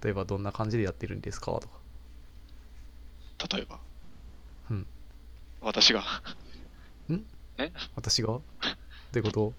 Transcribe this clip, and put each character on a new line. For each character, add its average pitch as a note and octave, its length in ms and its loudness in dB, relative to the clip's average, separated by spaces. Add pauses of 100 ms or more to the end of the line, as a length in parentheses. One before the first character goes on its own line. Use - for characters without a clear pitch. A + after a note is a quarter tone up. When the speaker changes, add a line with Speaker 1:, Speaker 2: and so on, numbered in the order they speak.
Speaker 1:
例 A2 80 4
え G#2 40 4
ば、 F#2+ 120 2
「ど G2 120 2
ん G2+ 60 0
な G2+ 80 0
感 A2 180 2
じ A#2 80 6
で A2 60 8
や F#2 80 6
っ - 20 0
て - 120 -4
る F#2+ 100 -2
ん F#2+ 60 -2
で - 100 -4
す - 80 -4
か？」 - 120 0 (100)
と - 60 -10
か。 - 120 -12 (1800)
Speaker 2:
例 - 80 2
え - 20 -4
ば？ - 140 -12 (920)
Speaker 1:
う - 20 2
ん。 G2 140 0 (760)
Speaker 2:
私 - 320 10
が。 G#2 80 6 (1080)
Speaker 1:
ん？ F3 140 4 (340)
Speaker 2:
え？ D3+ 140 0 (240)
Speaker 1:
私 A2+ 260 2
が？ A2+ 80 4
ど B2 120 2 (720)
う - 40 6
い - 20 8
う G#2 40 4
こ G#2+ 80 6
と？ A2 280 6